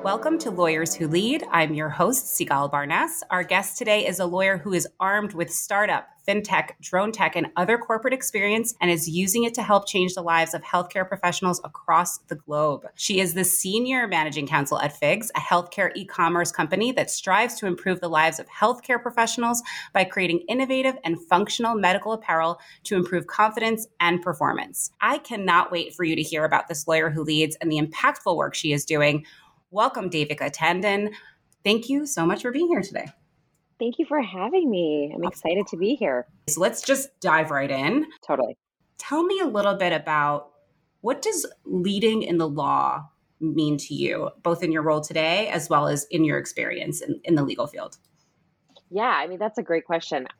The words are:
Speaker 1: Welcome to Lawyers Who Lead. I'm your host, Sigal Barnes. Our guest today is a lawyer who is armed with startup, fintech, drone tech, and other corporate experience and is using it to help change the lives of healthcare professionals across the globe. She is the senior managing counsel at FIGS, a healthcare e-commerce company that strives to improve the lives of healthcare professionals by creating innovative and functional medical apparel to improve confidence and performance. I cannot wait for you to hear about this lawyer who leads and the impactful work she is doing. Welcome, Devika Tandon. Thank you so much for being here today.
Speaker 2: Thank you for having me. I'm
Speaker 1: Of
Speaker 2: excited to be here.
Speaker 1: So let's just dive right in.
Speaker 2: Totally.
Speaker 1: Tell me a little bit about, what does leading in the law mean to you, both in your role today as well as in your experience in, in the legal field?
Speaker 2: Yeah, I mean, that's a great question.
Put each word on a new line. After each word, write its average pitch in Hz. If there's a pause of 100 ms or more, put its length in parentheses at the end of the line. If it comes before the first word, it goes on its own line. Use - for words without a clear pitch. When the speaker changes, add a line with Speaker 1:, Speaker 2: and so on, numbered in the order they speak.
Speaker 1:
Welcome 220
to 262
Lawyers 165
Who 165
Lead. 208
I'm 160
your 151
host, 180
Sigal 143
Barnes. 156
Our 180
guest 185
today 214
is 185
a 190
lawyer 190
who 185
is 170 (120)
armed 202
with 170
startup, 196 (200)
fintech, 202
drone 202
tech, 208
and 165
other 214
corporate 233
experience 226
and 175
is 165
using 190
it 233
to 233
help 202
change 180
the 190
lives 165
of 160
healthcare 180
professionals 180
across -
the -
globe. 147
She -
is 180
the 185
senior 233
managing 156
counsel 143
at 147
FIGS, 185
a 143
healthcare 175
e-commerce 175
company 190
that 180
strives 214
to -
improve 180
the 180
lives 160
of -
healthcare 240
professionals 233 (280)
by 190
creating 175
innovative 262
and 165
functional 208
medical 202
apparel 170 (240)
to -
improve 175
confidence 220 (120)
and 175
performance. 151 (100)
I 240
cannot 190
wait 170
for 180
you 160
to 156
hear 156
about 151
this 151
lawyer 160
who 156
leads 156
and 165
the 151
impactful 170
work 143
she -
is 147
doing. 147 (460)
Welcome, 208
Devika 147
Tandon. 196 (520)
Thank 226
you 285
so 165
much 180
for 247
being 311
here 311
today. - (680)
Speaker 2:
Thank 233
you 320
for 294
having 226
me. 151
I'm 170
Speaker 1:
Of 170
Speaker 2:
excited 185
to -
be 196
here. 135 (200)
Speaker 1:
So -
let's 226
just -
dive 156
right 139
in. 151 (200)
Speaker 2:
Totally. 131 (420)
Speaker 1:
Tell 311
me 392
a 359
little 202
bit 185
about, 151 (500)
what 262
does 403 (200)
leading 202
in 175
the 165
law 139 (320)
mean 151
to -
you, 143 (140)
both 170
in 165
your 160
role 151
today 160
as 151
well 147
as 147
in 160
your 143
experience 120
in, -
in 170
the 147
legal 120
field? - (920)
Speaker 2:
Yeah, 214
I 151
mean, 180
that's 214
a 226
great 165
question. 160 (120)